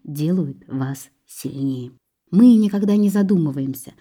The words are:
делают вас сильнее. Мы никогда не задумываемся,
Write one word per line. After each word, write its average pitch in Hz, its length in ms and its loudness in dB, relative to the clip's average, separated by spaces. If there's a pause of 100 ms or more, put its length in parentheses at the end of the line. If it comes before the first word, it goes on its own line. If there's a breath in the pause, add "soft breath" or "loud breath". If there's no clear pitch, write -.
делают 151 640 -4
вас 135 440 -8 (160)
сильнее. 131 680 -8 (380)
Мы 233 260 6
никогда 202 400 2
не 208 140 2
задумываемся, 156 920 -2